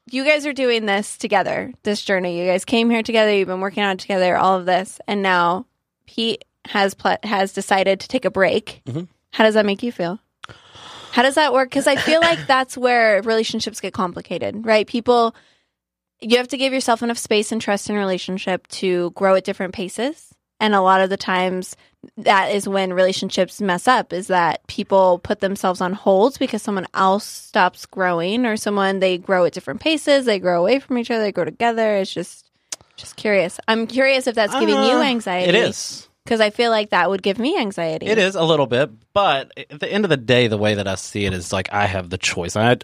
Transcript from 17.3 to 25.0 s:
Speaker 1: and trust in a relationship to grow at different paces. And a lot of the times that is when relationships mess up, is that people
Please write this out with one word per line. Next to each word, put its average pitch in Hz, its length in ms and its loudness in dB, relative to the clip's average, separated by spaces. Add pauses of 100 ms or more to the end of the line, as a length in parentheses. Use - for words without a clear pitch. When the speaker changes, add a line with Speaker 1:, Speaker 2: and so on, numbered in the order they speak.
Speaker 1:
and 220 100 -6
trust 202 280 -6
in 208 60 -4
a 208 40 -2
relationship 185 680 -6
to 175 440 -4
grow 190 240 2
at 185 80 2
different 190 300 -8
paces. 220 600 -8 (260)
And 214 140 0
a 196 80 4
lot 190 200 6
of 190 100 2
the 196 60 -4
times 185 580 -4 (420)
that 196 340 4
is 202 160 -2
when 190 260 -2
relationships 185 680 0
mess 185 260 -2
up, 254 240 2
is 185 160 -6
that 170 400 0
people 190 520 2